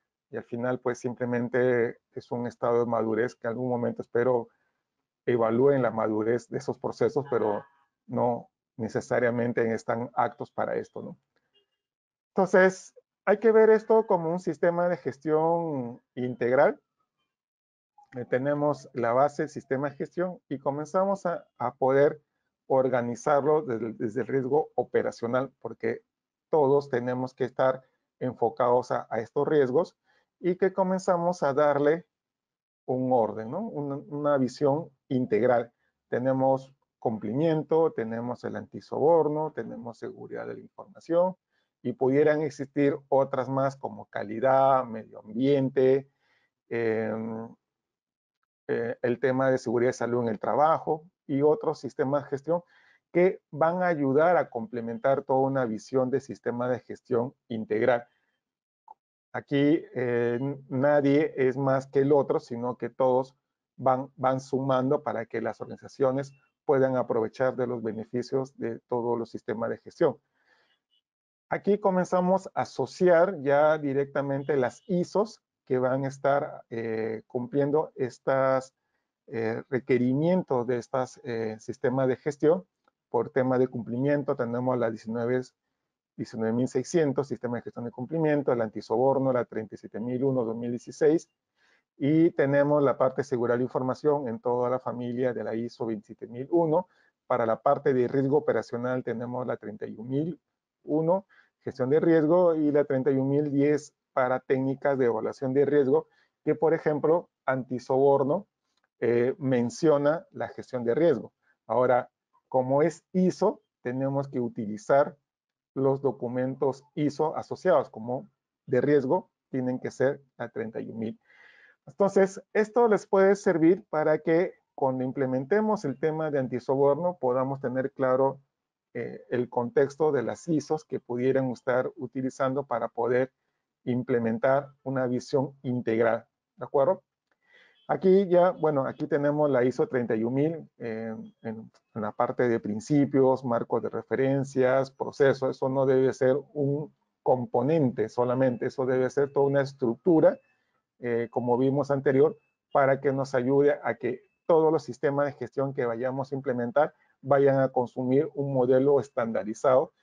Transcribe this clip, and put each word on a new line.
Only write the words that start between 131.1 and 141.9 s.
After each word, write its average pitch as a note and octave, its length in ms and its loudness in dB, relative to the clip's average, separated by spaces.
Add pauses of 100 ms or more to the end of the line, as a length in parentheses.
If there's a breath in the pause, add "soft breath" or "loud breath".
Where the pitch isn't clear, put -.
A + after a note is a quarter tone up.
estar B2+ 460 -2
utilizando C3 680 -4
para A#2 220 -4
poder B2 440 0 (520)
implementar B2 880 0 (100)
una C3 240 -4
visión B2+ 560 -4
integral, A#2 640 0 (300)
¿de - 80 -14
acuerdo? D3 380 0 (840 soft breath)
Aquí F#3 400 4
ya, F3 240 4
bueno, D3+ 360 0
aquí C3+ 200 -6
tenemos D3 420 0
la B2 160 2
iso C3 220 0
treinta B2 280 -2
y A2 100 0
un B2 100 -2
mil, D3 420 -2
eh, A2+ 380 -8 (260)
en, A2+ 320 -12 (220)